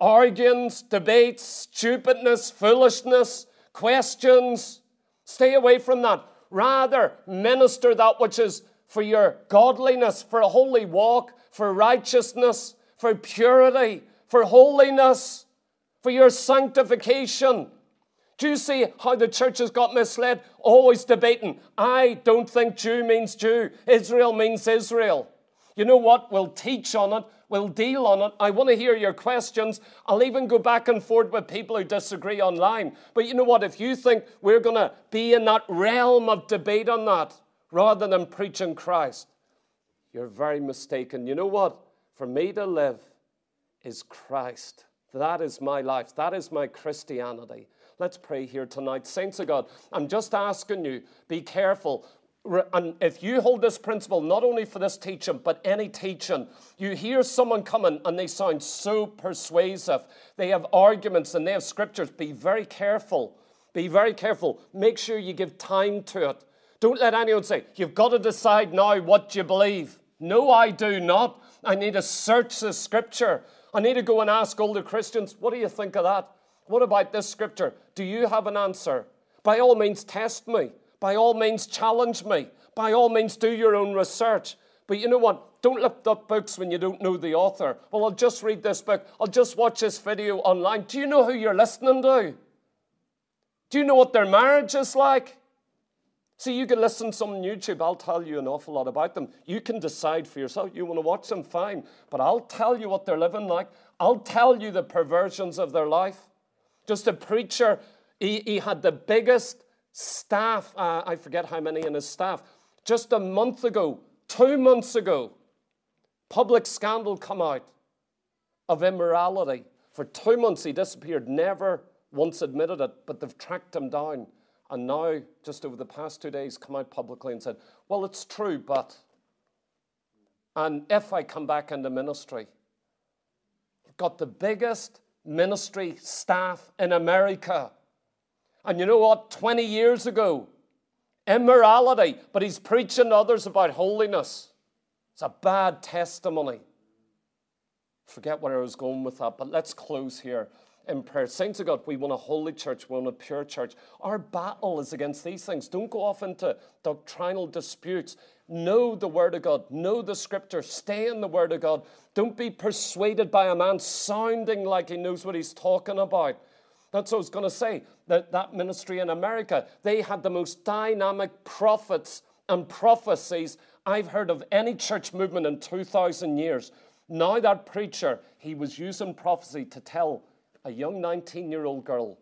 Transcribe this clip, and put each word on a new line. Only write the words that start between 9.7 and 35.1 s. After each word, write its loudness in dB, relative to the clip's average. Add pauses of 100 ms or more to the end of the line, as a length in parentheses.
for 0
a 6
holy 4
walk, 2 (180)
for -2
righteousness, 2 (220)
for 0
purity, 4 (240)
for 4
holiness, 6 (560)
for 0
your 10
sanctification. 0 (680)
Do 0
you 0
see 0 (140)
how 0
the 2
church 0
has -2
got 0
misled? 0 (180)
Always 8
debating. 2 (180)
"I 4
don't 4
think 0
Jew -2
means 0
Jew. 0 (160)
Israel 6
means 0
Israel." 0 (480)
You 0
know 8
what? 6
We'll 0
teach -8
on 2
it. -4 (240)
We'll -2
deal -2
on 4
it. -2
I 2
want 2
to 6
hear 2
your -2
questions. -4 (260)
I'll 4
even 0
go 4
back 2
and 2
forth 2
with -4
people -8
who -2
disagree -6
online. 0 (180)
But 0
you -8
know 4
what? 6
If -8
you -2
think 2 (180)
we're 6
gonna 0 (160)